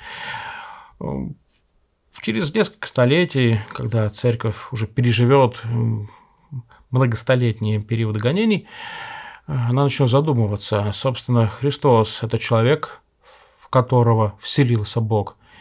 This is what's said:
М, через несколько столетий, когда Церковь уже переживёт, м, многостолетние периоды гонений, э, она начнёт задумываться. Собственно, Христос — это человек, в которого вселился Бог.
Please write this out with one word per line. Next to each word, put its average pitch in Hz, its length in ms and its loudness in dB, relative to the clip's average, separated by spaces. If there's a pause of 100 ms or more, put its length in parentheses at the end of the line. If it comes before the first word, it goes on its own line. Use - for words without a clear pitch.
(1000)
М, 69 360 -6 (840)
через 208 320 -2
несколько - 360 -2
столетий, 127 720 2 (120)
когда 113 380 -2
Церковь 117 480 -2 (140)
уже 110 160 -4
переживёт, 120 800 4
м, 113 440 -2 (800)
многостолетние 117 920 0
периоды 110 380 -2
гонений, 185 500 0 (800)
э, 151 60 -6 (160)
она 127 140 2
начнёт 135 260 2
задумываться. 110 880 0
Собственно, 120 520 0
Христос — 123 760 2
это 113 160 -4
человек, 123 640 0 (580)
в - 80 -20
которого 117 720 2
вселился 120 580 0
Бог. 107 380 -2 (240)